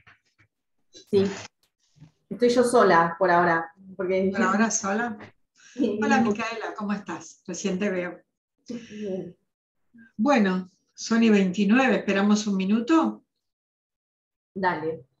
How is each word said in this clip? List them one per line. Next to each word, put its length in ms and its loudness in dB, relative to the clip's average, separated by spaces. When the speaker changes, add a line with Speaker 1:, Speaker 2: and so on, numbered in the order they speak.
Speaker 1:
Sí. 360 0
Estoy 220 0
yo 140 4
sola 560 4
por 100 2
ahora, 420 2
porque 360 -2
Speaker 2:
¿Por 100 -2
ahora 300 2
sola? 460 -4
Speaker 1:
Sí. 280 -2
Speaker 2:
Hola, 200 4
Micaela, 540 -4
¿cómo 180 -4
estás? 520 -10
Recién 320 -6
te 140 -2
veo. 280 -6
Speaker 1:
Bien. 680 -10
Speaker 2:
Bueno, 500 0
son 260 0
y 80 6
veintinueve, 680 2
¿esperamos 500 0
un 100 -2
minuto? 640 0
Speaker 1:
Dale. 500 -4